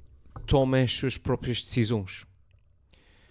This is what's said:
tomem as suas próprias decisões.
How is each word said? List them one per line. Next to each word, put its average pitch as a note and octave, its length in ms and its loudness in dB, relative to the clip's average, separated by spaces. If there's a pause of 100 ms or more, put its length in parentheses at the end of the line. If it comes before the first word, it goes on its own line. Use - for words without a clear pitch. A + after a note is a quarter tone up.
(460)
tomem C3 380 4
as A#2 100 0
suas - 240 -2
próprias B2 440 -2
decisões. A2 640 -2 (1040)